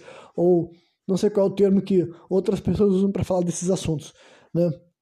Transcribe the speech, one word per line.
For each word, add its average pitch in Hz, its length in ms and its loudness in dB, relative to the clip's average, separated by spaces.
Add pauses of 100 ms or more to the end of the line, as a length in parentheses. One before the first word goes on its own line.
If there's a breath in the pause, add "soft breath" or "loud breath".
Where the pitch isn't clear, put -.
(360 loud breath)
ou 175 360 2 (360 soft breath)
não 190 80 0
sei 202 140 0
qual 196 160 2
é 190 40 0
o 190 40 -4
termo 196 260 2
que 180 300 0 (180 loud breath)
outras 190 320 -2
pessoas 196 360 0
usam 196 160 0
pra 180 120 -4
falar 180 180 0
desses 175 280 -4
assuntos, 160 440 -4 (380 soft breath)
né? 170 200 0 (300)